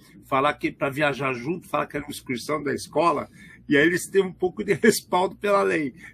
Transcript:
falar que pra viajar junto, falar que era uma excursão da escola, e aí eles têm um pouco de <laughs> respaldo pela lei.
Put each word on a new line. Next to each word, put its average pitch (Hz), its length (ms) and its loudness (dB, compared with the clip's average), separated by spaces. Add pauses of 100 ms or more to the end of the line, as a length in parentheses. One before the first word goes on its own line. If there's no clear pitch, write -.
(260)
falar 143 300 2
que 156 160 -4
pra 139 180 -4
viajar 139 440 -2
junto, 139 360 -8
falar 143 180 -2
que - 80 -14
era 147 100 -6
uma 143 60 -14
excursão 139 500 -6
da 139 120 -4
escola, 143 560 0 (400)
e 143 80 4
aí 147 80 6
eles 175 240 0
têm 190 140 4
um 185 100 -4
pouco 185 300 -4
de 190 100 0
<laughs> - 0 -
respaldo 190 640 2
pela 202 260 2
lei. 165 300 0 (200)